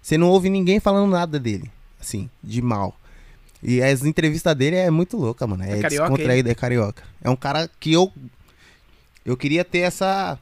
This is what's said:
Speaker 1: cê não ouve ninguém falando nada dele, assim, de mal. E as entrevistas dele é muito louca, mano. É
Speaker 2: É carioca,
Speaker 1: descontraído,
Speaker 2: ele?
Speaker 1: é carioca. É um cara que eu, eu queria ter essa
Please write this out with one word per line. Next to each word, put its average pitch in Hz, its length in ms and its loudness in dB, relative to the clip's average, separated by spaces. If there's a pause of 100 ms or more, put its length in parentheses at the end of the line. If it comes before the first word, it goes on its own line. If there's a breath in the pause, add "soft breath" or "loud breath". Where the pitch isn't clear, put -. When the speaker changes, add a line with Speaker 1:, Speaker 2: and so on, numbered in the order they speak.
Speaker 1:
cê 156 160 0
não 175 120 6
ouve 190 200 4
ninguém 190 300 2
falando 202 320 2
nada 170 280 -2
dele, 110 300 -6 (300)
assim, 107 300 -10 (140)
de 113 180 -6
mal. 104 340 -2 (680 soft breath)
E 123 200 0
as 135 240 2
entrevistas 156 500 0
dele 143 200 0
é 185 160 2
muito 180 260 0
louca, 120 300 -4
mano. 95 160 -4
É 101 140 -4
Speaker 2:
É 104 40 -2
carioca, 151 80 0 (200)
Speaker 1:
descontraído, 131 380 2
Speaker 2:
ele? 120 40 0
Speaker 1:
é 117 40 0
carioca. 120 480 -2 (200)
É 120 60 -2
um 131 60 2
cara 147 340 -4 (100)
que 156 140 0
eu, 185 180 4 (1120 soft breath)
eu 123 120 -2
queria 151 260 0
ter 175 160 -2
essa 180 640 -2